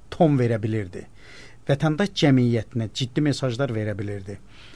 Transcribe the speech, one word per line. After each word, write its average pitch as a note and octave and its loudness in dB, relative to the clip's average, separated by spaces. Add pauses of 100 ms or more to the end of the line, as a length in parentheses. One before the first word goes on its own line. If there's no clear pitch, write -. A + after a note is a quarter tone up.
(100)
ton D3 4
verə A#2 2
bilirdi. G#2+ -4 (640)
Vətəndaş D3+ 0
cəmiyyətinə A#2+ 2
ciddi C3 -4
mesajlar C3 -2
verə G#2+ -4
bilirdi. G2+ -8 (380)